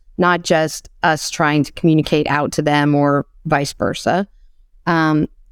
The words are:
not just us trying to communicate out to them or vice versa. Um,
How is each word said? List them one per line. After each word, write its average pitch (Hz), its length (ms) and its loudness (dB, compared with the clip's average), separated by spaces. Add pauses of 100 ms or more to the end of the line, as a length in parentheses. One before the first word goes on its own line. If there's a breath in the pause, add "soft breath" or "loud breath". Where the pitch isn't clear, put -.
(180)
not 175 240 2
just 160 480 -2 (140)
us 156 260 -2
trying 151 320 0
to - 100 -8
communicate 156 540 2
out 143 260 -2
to 156 100 -2
them 147 320 2
or 143 320 0 (180)
vice 143 280 -2
versa. - 540 -4 (600)
Um, 160 420 0 (240)